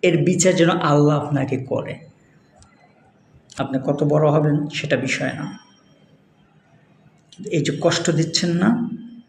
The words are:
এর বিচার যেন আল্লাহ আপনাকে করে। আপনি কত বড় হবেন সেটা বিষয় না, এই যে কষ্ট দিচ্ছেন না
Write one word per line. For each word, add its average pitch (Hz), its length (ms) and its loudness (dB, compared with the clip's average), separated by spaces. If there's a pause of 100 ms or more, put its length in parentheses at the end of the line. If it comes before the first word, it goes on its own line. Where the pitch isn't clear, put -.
এর 165 220 4
বিচার 180 300 2
যেন 170 160 4
আল্লাহ 147 560 2
আপনাকে 131 320 -2
করে। - 380 -6 (1600)
আপনি 135 280 -4
কত 147 180 0
বড় 151 260 4
হবেন 151 400 2
সেটা - 280 -4
বিষয় 131 360 -4
না, - 240 -10 (1900)
এই 131 100 0
যে 156 200 -2
কষ্ট - 280 0
দিচ্ছেন 165 400 0
না 185 400 0 (400)